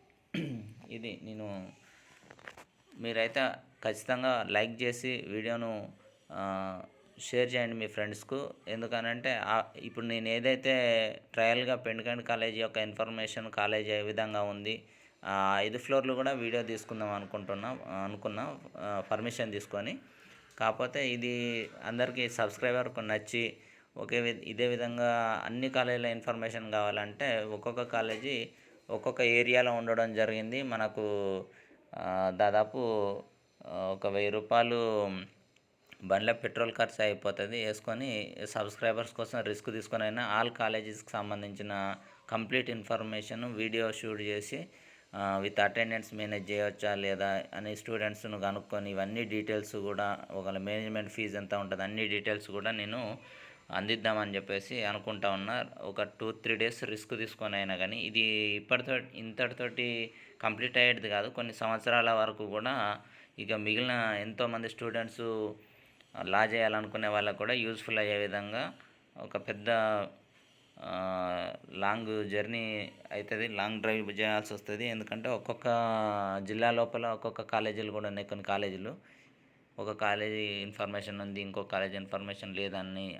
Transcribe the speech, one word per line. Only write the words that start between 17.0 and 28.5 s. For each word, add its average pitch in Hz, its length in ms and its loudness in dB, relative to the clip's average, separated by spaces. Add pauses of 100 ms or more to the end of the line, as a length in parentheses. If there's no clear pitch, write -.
అనుకుంటున్నా, 101 680 -4 (260)
అనుకున్నా, 107 540 -6 (200)
ఆ, 101 320 -2
పర్మిషన్ 110 420 0
తీసుకొని. 104 460 -4 (600)
కాకపోతే 123 520 0
ఇది 120 580 -2 (160)
అందరికీ 123 440 0
సబ్స్క్రైబర్కు 120 720 0
నచ్చి 107 560 -2 (400)
ఒకే 110 240 0
వి-, 117 240 0
ఇదే 113 240 2
విధంగా 120 760 2
అన్ని 127 260 -2
కాలేజీల 123 360 2
ఇన్ఫర్మేషన్ 113 640 -2
కావాలంటే 104 720 2
ఒక్కొక్క 110 380 -4
కాలేజీ 113 640 0 (420)